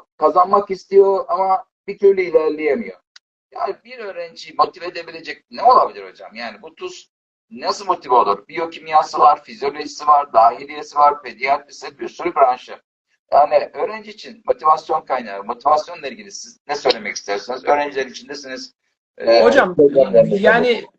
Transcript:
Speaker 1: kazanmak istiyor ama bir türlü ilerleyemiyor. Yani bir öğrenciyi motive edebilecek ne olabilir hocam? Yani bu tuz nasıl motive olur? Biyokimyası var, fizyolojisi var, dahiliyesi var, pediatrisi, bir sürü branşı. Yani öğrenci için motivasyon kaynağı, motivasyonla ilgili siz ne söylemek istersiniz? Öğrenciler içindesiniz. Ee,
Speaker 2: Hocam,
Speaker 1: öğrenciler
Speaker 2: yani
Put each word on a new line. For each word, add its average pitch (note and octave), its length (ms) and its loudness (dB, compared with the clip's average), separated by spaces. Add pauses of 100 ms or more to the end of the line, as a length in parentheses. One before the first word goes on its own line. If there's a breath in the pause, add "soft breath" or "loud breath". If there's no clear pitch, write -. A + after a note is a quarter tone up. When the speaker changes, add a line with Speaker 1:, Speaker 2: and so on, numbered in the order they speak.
(180)
Speaker 1:
kazanmak F#3 540 2
istiyor F#3+ 560 2
ama F#3+ 360 0 (240)
bir G3 100 -12
türlü G3 240 4
ilerleyemiyor. D3+ 760 0 (540)
Yani G#3+ 240 -6 (100)
bir B3 140 -16
öğrenciyi E3+ 580 -14
motive D3+ 280 -2
edebilecek E3 640 -12
ne C#3 120 -8
olabilir G#2 480 2
hocam? F#2+ 240 -20
Yani A2+ 260 -12
bu D#3 140 -20
tuz - 340 -16 (420)
nasıl E3+ 340 -8
motive E3+ 280 -4
olur? G2+ 340 0
Biyokimyası D#3+ 720 -2
var, - 240 4
fizyolojisi C#3+ 640 -8
var, C#3+ 260 2
dahiliyesi C#3+ 640 0
var, C#3+ 260 4
pediatrisi, C3+ 760 -6
bir - 100 -8
sürü E3+ 260 -8
branşı. B2+ 400 0 (580)
Yani C#3+ 400 2
öğrenci G3+ 380 -8
için B2+ 360 -20
motivasyon D#3 540 0
kaynağı, A2 420 -8
motivasyonla D3 640 -4
ilgili G#2 240 -14
siz - 260 -20 (100)
ne D3 80 -6
söylemek A2 400 -4
istersiniz? G2+ 500 -8
Öğrenciler C#3+ 400 -2
içindesiniz. C3 680 -16 (440)
Ee, A#2 260 2
Speaker 2:
Hocam, F#3 360 2
Speaker 1:
öğrenciler C#3+ 600 4
Speaker 2:
yani A3+ 460 2 (140)